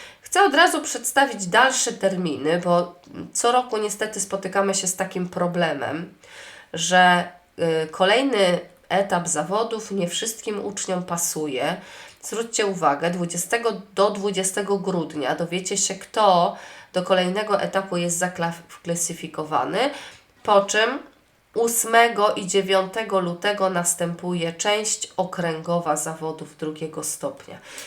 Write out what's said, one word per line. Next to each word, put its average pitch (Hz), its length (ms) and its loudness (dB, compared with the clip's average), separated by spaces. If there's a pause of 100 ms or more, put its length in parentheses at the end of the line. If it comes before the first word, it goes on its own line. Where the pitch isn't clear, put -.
(360)
Chcę 392 80 6
od 277 120 4
razu 330 260 6
przedstawić 240 640 0
dalsze 247 460 4
terminy, 175 680 0
bo 175 320 2 (380)
co 233 180 2
roku 247 260 2
niestety 208 420 -4
spotykamy 190 560 0
się 185 120 -2
z - 80 -2
takim 185 340 -4
problemem, 170 840 -2 (600)
że, 175 540 6 (320)
y, 160 280 2
kolejny 196 720 4 (300)
etap 185 380 0
zawodów 202 640 -2
nie 190 160 -2
wszystkim 208 580 -6
uczniom 185 380 -4
pasuje. 156 720 -2 (440)
Zwróćcie 220 440 -4
uwagę, 170 460 2
dwudziestego 185 720 -2 (140)
do 202 160 4
dwudziestego 196 640 -2
grudnia 156 580 -2
dowiecie 175 420 -4
się, - 180 -2
kto 190 600 4 (380)
do 180 100 0
kolejnego 190 580 2
etapu 190 360 -2
jest 175 200 -2
zaklasyfikowany, 170 1700 -4 (540)
po 208 180 6
czym 226 380 0 (560)
ósmego 226 800 4
i 202 140 -4
dziewiątego 190 720 0
lutego 190 500 0
następuje 175 840 -2
część 208 640 -2
okręgowa 170 800 0
zawodów 160 640 -8
drugiego 156 460 -8
stopnia. - 540 -8 (300)